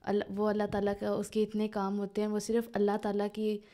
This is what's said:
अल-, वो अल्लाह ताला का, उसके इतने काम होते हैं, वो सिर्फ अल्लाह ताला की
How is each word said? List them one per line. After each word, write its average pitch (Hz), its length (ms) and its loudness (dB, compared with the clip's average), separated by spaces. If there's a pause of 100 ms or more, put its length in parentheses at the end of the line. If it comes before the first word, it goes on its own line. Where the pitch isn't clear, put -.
अल-, 202 260 0
वो 202 160 0
अल्लाह 208 200 2
ताला 202 260 0
का, 202 220 -2
उसके 208 280 0
इतने 214 260 0
काम 202 280 -2
होते 202 240 -2
हैं, 214 80 0
वो 208 120 0
सिर्फ 226 340 0
अल्लाह 208 220 4
ताला 208 320 0
की 214 260 0 (200)